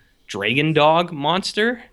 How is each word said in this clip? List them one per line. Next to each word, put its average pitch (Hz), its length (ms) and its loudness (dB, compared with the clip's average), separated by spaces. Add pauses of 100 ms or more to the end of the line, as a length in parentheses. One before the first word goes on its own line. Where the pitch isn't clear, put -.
(280)
dragon 127 460 -2
dog 160 400 4
monster 190 680 -2 (120)